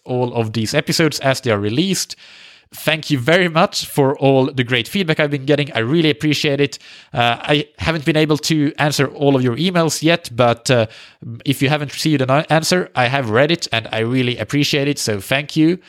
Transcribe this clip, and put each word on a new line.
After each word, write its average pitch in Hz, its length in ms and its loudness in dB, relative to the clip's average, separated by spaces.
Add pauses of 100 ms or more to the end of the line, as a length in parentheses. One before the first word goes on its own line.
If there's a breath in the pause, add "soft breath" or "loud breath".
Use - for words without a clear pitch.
all 123 300 -2
of 113 180 -2
these 110 220 -2
episodes 151 460 0
as 135 200 0
they 123 100 -2
are 104 100 2
released. 139 560 -2 (580 loud breath)
Thank 156 360 -4
you 143 80 2
very 170 300 2
much 170 380 0
for 139 320 0
all 135 280 4
the 131 180 -2
great 117 240 0
feedback 160 320 -2
I've 151 100 0
been 135 160 -6
getting. 143 260 0
I 113 60 -2
really 151 320 2
appreciate 143 500 0
it. 143 200 -2 (320 loud breath)
Uh, 120 280 0
I 147 280 -2 (100)
haven't 160 260 -4
been 160 120 2
able 151 220 2
to 156 400 0
answer 143 280 0
all 139 300 2
of 127 60 2
your 120 140 0
emails 165 460 0
yet, 165 300 0
but, 120 360 2
uh, 120 180 4 (580 loud breath)
if 139 180 -2
you 135 60 2
haven't 147 240 -2
received 147 300 0
an 127 80 -2
a-, 147 200 2
answer, 160 460 0
I 127 100 2
have 131 240 -2
read 139 220 4
it - 180 -4
and 113 220 -2
I 110 80 -2
really 123 360 0
appreciate 139 520 0
it. 139 100 -2
So 104 220 -4
thank 139 360 -4
you 160 220 4 (100)